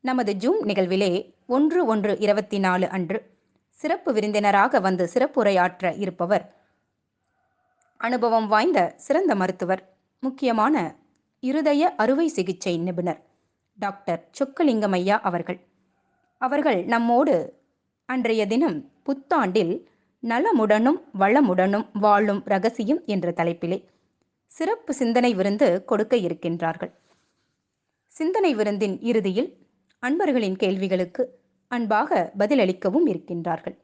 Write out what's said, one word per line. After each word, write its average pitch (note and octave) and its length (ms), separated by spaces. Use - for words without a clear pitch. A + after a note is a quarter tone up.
நமது B3+ 300
ஜூம் C4+ 300
நிகழ்விலே F#3+ 480
ஒன்று D4 400
ஒன்று G#3 320
இருபத்தி G#3 400
நாலு F#3 300
அன்று F#3 300
சிறப்பு D#4+ 320
விருந்தினராக G#3 680
வந்து F#3 260
சிறப்புரையாற்ற F#3+ 760
இருப்பவர் F#3 460
அனுபவம் A3+ 480
வாய்ந்த G#3+ 320
சிறந்த D#4 380
மருத்துவர், F#3 480
முக்கியமான C4 540
இருதய D4 400
அறுவை C4+ 340
சிகிச்சை F#3 500
நிபுணர் F3 420
டாக்டர் G3 420
சொக்கலிங்கம் B3 640
ஐயா F#3 260
அவர்கள். F3 380
அவர்கள் C4 440
நம்மோடு A#3 500
அன்றைய A3+ 380
தினம் A3+ 320
புத்தாண்டில் A3 720
நலமுடனும் A#3 760
வளமுடனும் G3+ 760
வாழும் G#3 520
ரகசியம் A3+ 640
என்ற F3+ 240
தலைப்பிலே E3+ 480
சிறப்பு F#4+ 380
சிந்தனை A#3+ 400
விருந்து G3+ 340
கொடுக்க G#3+ 320
இருக்கின்றார்கள். E3+ 760
சிந்தனை F4+ 380
விருந்தின் G#3 460
இறுதியில் A3 500
அன்பர்களின் B3+ 540
கேள்விகளுக்கு F#3+ 680
அன்பாக A#3 500
பதிலளிக்கவும் G#3 680
இருக்கின்றார்கள். E3+ 760